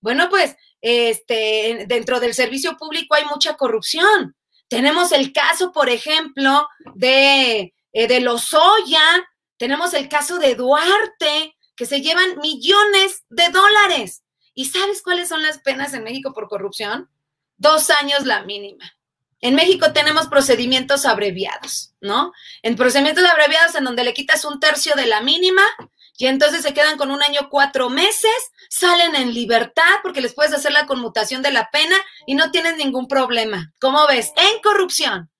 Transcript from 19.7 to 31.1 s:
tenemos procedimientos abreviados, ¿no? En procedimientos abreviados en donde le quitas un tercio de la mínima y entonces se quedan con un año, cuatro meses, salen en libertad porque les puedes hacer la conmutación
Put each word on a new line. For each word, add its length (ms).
tenemos 340
procedimientos 760
abreviados, 960
¿no? 300
En 160
procedimientos 480
abreviados 520
en 80
donde 200
le 80
quitas 320
un 160
tercio 340
de 120
la 160
mínima 400
y 80
entonces 340
se 140
quedan 240
con 120
un 120
año, 260
cuatro 400
meses, 480
salen 480
en 160
libertad 680
porque 180
les 140
puedes 180
hacer 200
la 120
conmutación 560